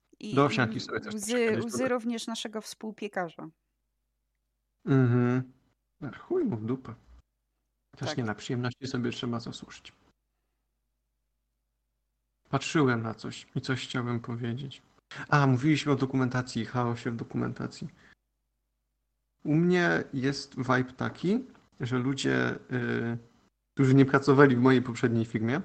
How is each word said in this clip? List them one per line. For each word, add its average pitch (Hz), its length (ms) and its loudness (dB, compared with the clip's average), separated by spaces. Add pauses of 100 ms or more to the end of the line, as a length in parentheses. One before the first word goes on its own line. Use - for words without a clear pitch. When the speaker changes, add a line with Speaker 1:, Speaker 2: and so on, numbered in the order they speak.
(200)
Speaker 1:
I, - 140 -10
Speaker 2:
Do 143 100 6
owsianki 113 320 0
Speaker 1:
i - 40 -6
Speaker 2:
sobie - 200 -6
też 214 140 -10
Speaker 1:
łzy, 214 180 -6
Speaker 2:
muszę 240 160 0
kiedyś 220 160 -2
Speaker 1:
łzy 233 140 -6
Speaker 2:
dodać. 254 120 -2
Speaker 1:
również 233 360 -4
naszego 220 340 -8
współpiekarza. 196 880 -10 (1400)
Speaker 2:
Mhm. 123 640 4 (500)
A - 160 -12
chuj 359 260 -2
mu 208 120 -2
w 107 80 -8
dupę. 120 300 -6 (1000)
Też 151 120 -6
Speaker 1:
Tak. 147 100 -6
Speaker 2:
nie 123 60 -2
na 107 100 -4
przyjemności 123 520 -6
sobie 120 240 -4
trzeba 117 300 -6
zasłużyć. - 520 -16 (2500)
Patrzyłem 131 520 2
na 113 120 -6
coś - 400 -12
i 135 60 -2
coś 127 280 -4
chciałem 120 320 -2
powiedzieć. 123 600 -8 (460)
A, 143 180 4
mówiliśmy 135 460 4
o 131 40 2
dokumentacji, 127 680 -2
chaosie 120 460 -2
w 117 60 -6
dokumentacji. 120 720 -6 (1600)
U 151 100 0
mnie 170 580 4
jest 139 440 -4
vibe 127 400 0
taki, 175 480 -2 (360)
że 127 180 -2
ludzie, 127 560 0 (180)
y, 120 460 -2 (560)
którzy 131 200 6
nie 135 120 10
pracowali 139 500 6
w 120 40 2
mojej 127 220 6
poprzedniej 117 420 0
firmie, 117 400 -2